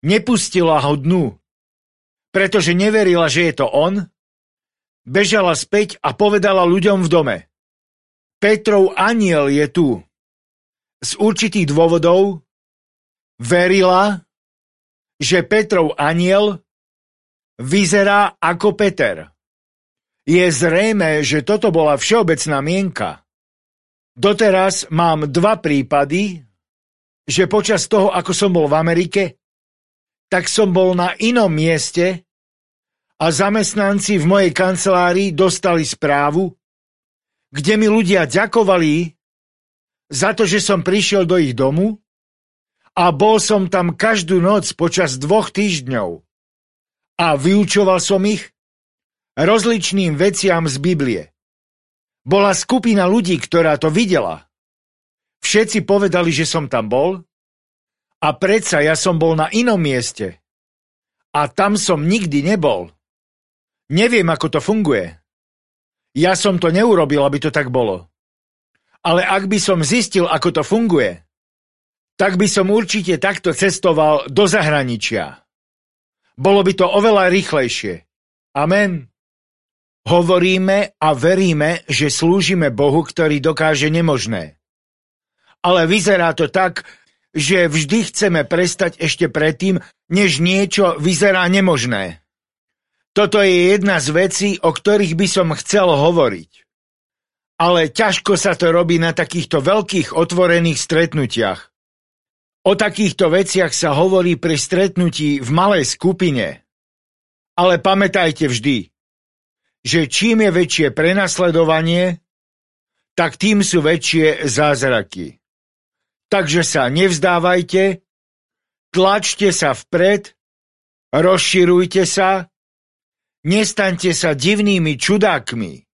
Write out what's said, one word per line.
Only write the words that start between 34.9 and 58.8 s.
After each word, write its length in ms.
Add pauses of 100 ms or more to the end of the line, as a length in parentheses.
dostali 560
správu, 640 (1040)
kde 240
mi 80
ľudia 400
ďakovali 880 (920)
za 240
to, 160
že 160
som 160
prišiel 480
do 80
ich 160
domu 480 (960)
a 160
bol 240
som 320
tam 240
každú 480
noc 320
počas 480
dvoch 320
týždňov 720 (960)
a 160
vyučoval 640
som 240
ich 260 (840)
rozličným 800
veciam 480
z 160
Biblie. 420 (1000)
Bola 280
skupina 560
ľudí, 320
ktorá 400
to 80
videla. 600 (920)
Všetci 480
povedali, 400
že 160
som 240
tam 240
bol, 320 (960)
a 180
predsa 480